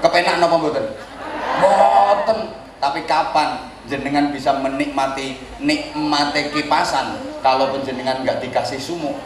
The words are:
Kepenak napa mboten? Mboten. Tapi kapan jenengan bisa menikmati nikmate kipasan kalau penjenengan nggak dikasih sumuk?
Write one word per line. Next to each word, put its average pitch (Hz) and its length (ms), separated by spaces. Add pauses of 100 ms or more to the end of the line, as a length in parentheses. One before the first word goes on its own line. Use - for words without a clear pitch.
Kepenak 175 360
napa 165 200
mboten? 147 240 (800)
Mboten. 202 760 (400)
Tapi 143 280
kapan 151 640 (160)
jenengan 143 440
bisa 135 240
menikmati 135 840 (200)
nikmate 147 960
kipasan 147 640 (240)
kalau 135 320
penjenengan 131 480
nggak 120 200
dikasih 135 360
sumuk? 160 360 (100)